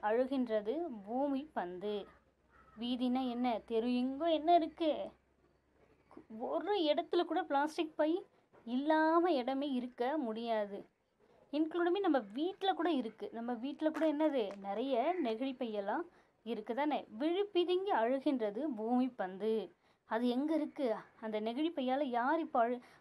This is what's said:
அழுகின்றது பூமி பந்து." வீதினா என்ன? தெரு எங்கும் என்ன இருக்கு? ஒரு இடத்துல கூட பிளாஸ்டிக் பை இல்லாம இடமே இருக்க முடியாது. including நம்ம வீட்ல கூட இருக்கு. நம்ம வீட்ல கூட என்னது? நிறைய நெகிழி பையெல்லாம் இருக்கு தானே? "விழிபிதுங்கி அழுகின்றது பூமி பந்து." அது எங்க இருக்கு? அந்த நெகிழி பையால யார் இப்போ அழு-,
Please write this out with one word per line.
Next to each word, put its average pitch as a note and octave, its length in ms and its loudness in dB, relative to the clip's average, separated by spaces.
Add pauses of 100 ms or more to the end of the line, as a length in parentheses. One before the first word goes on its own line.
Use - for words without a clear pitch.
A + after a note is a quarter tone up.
அழுகின்றது A3+ 720 0 (320)
பூமி C4+ 460 -2
பந்து." F#3 540 -6 (720)
வீதினா B3 480 0
என்ன? A#3+ 380 0
தெரு A#3 300 2
எங்கும் C4+ 320 0
என்ன D#4+ 260 4
இருக்கு? D#4 560 2 (1300)
ஒரு D#4 420 -2
இடத்துல E4 440 2
கூட E4+ 180 0
பிளாஸ்டிக் D4+ 540 0
பை D#4+ 300 2 (380)
இல்லாம D#4 680 4
இடமே C4+ 380 0
இருக்க B3 480 -2
முடியாது. A3 680 -4 (640)
including E4+ 480 2
நம்ம D#4+ 180 4
வீட்ல D#4 560 -2
கூட F4 160 0
இருக்கு. A3+ 420 -2
நம்ம A#3 220 -6
வீட்ல C#4+ 360 -2
கூட D4+ 220 2
என்னது? C#4 440 0
நிறைய A#3 580 0 (100)
நெகிழி B3 320 -2
பையெல்லாம் G#3+ 460 -2 (400)
இருக்கு A3 320 -6
தானே? C4 320 -2 (120)
"விழிபிதுங்கி F4+ 720 0
அழுகின்றது B3 760 0 (100)
பூமி B3 320 0
பந்து." F#3+ 640 -4 (320)
அது A#3+ 220 0
எங்க C#4 260 0
இருக்கு? C#4+ 400 0 (260)
அந்த A3 200 -4
நெகிழி A#3+ 300 -2
பையால C4 320 0
யார் C4 380 0
இப்போ A#3+ 280 2
அழு-, B3 120 -4 (200)